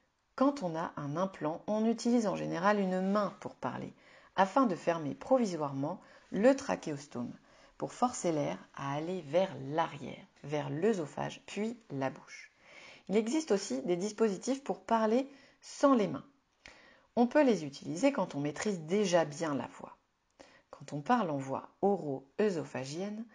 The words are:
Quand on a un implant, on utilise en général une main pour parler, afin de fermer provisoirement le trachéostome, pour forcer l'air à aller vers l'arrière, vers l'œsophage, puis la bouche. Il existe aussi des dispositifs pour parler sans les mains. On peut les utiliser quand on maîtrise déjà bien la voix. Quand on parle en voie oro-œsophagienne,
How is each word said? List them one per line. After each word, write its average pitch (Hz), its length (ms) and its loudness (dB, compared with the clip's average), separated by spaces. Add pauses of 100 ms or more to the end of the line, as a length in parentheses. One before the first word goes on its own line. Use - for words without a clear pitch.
(360)
Quand 285 260 2
on 170 120 -2
a 165 220 -4
un 147 220 -6
implant, 170 480 -4
on 214 180 0
utilise 233 420 2
en 175 80 0
général 165 460 2
une 185 220 0
main 196 380 0
pour - 160 -12
parler, 127 360 -6 (440)
afin 196 280 4
de 190 100 2
fermer 156 400 -2
provisoirement 156 840 0 (300)
le 233 260 6
trachéostome, 147 800 -6 (420)
pour 151 160 -6
forcer 240 400 0
l'air 151 240 -2 (180)
à 139 200 -6
aller 165 260 -4
vers 156 340 2 (180)
l'arrière, 151 520 -4 (180)
vers 143 280 -4
l'œsophage, 151 720 -2
puis 220 340 -6 (120)
la 135 180 -2
bouche. - 420 -16 (600)
Il 196 80 4
existe 247 320 0
aussi 214 320 0
des 175 140 0
dispositifs 214 680 -2
pour - 160 -4
parler 226 500 2 (300)
sans - 320 4
les 214 160 4
mains. 135 160 -6 (920)
On 240 100 6
peut 294 180 6
les 185 220 4
utiliser 175 440 0
quand 190 240 -2
on 143 60 -2
maîtrise 165 400 -2
déjà 170 460 4
bien 147 280 -4
la 120 140 -2 (100)
voix. - 200 -16 (720)
Quand - 240 -14
on 147 80 -6
parle 226 260 2
en 147 80 -2
voie 135 320 -6 (140)
oro-œsophagienne, 170 1500 -2